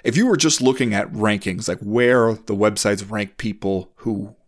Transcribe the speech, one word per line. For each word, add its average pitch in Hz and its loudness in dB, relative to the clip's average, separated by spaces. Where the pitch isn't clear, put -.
if - 0
you 240 4
were 190 4
just 147 0
looking 127 2
at 101 -2
rankings, 104 -2
like, 92 -4
where 113 4
the 107 -6
websites 101 0
rank 104 -8
people 98 -4
who, 104 -8